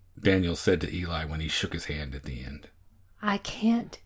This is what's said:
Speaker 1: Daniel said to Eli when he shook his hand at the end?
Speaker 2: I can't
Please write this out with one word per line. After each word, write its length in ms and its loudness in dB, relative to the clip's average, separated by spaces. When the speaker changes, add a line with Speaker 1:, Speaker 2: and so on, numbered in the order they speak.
Speaker 1:
Daniel 380 4
said 240 4
to 120 -4
Eli 320 -2
when 140 -4
he 80 -4
shook 260 -2
his 120 -6
hand 280 -6
at 100 -10
the 200 -8
end? 240 -10
Speaker 2:
I 160 0
can't 680 0